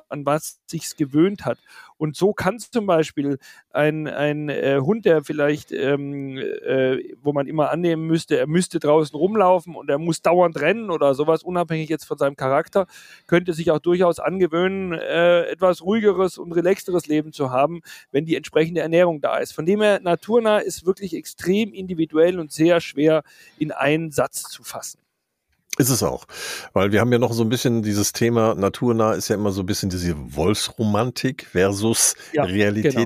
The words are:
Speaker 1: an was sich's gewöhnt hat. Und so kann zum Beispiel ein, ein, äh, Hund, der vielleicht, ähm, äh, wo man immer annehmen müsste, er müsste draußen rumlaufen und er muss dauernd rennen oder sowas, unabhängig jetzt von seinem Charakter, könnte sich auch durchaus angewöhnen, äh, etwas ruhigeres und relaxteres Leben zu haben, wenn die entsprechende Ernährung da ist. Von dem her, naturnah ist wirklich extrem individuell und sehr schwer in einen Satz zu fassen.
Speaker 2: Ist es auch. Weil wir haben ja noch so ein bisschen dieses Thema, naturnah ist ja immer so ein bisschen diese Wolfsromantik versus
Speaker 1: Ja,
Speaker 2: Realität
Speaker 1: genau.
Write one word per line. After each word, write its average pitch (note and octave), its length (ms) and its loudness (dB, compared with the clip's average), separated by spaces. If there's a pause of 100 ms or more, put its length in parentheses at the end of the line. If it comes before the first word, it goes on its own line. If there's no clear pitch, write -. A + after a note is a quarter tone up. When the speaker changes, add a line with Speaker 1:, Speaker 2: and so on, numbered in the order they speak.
Speaker 1:
an C#3+ 160 -8
was D3 400 -2
sich's - 320 -10
gewöhnt D#3 480 0
hat. B2 140 -4 (380)
Und D#3 180 -4
so G3 180 0
kann G3 260 -2
zum G#3+ 280 -4
Beispiel D3+ 500 0 (340)
ein, D3+ 360 0
ein, D3 420 -4
äh, C#3 320 0
Hund, G3+ 240 0
der D#3+ 180 4
vielleicht, D3 480 -2
ähm, C#3 640 -4
äh, C3 600 0 (240)
wo C#3+ 120 0
man C#3 140 -2
immer D3 240 0
annehmen D#3+ 360 -2
müsste, D#3+ 300 0
er B2+ 100 0
müsste E3 320 0
draußen D3+ 360 2
rumlaufen F3+ 600 2
und C#3+ 140 -8
er C#3+ 100 2
muss E3 240 -2
dauernd E3+ 360 4
rennen G3+ 300 0
oder D3 240 2
sowas, D3+ 300 2
unabhängig E3 460 -4
jetzt D#3 160 -4
von D3+ 120 -8
seinem C#3+ 180 -2
Charakter, C#3 520 0 (400)
könnte F3 260 2
sich E3 180 -2
auch D#3 80 2
durchaus F3 400 2
angewöhnen, F3+ 760 -2
äh, E3+ 500 2
etwas F3+ 400 0
ruhigeres F#3+ 560 2
und E3+ 120 -12
relaxteres F3 560 0
Leben D3+ 240 0
zu C3+ 200 -4
haben, D3+ 300 0 (300)
wenn D3+ 140 0
die D#3+ 100 -2
entsprechende D#3+ 460 -2
Ernährung E3 400 2
da C3 160 -2
ist. - 160 -6
Von D#3 140 -8
dem G#3 140 2
her, G#3 200 4
naturnah G#3 580 2
ist - 260 -6
wirklich F#3 300 -2
extrem F#3+ 580 -2
individuell F3+ 680 0
und D#3 120 -8
sehr E3+ 300 4
schwer D#3 420 2 (360)
in D#3 120 -2
einen D#3 400 0
Satz C3+ 320 -4
zu - 200 -16
fassen. - 360 -14 (800)
Speaker 2:
Ist C3 120 2
es A#2+ 100 -2
auch. B1+ 240 -2 (480)
Weil G2 180 2
wir G#2 100 4
haben B2 100 2
ja A#2+ 80 4
noch A#2 140 0
so A#2 100 0
ein A2 60 0
bisschen A#2+ 340 0
dieses G#2 280 0
Thema, A2+ 440 2
naturnah A2 580 0
ist F2 140 -6
ja A2 80 0
immer G2+ 160 0
so G2 100 -2
ein F#2 60 -4
bisschen G2 240 -2
diese F2 240 -2 (200)
Wolfsromantik G#2+ 1160 -2
versus G2 640 2 (180)
Speaker 1:
Ja, D3 120 2
Speaker 2:
Realität G#2 500 2
Speaker 1:
genau. A#2 100 0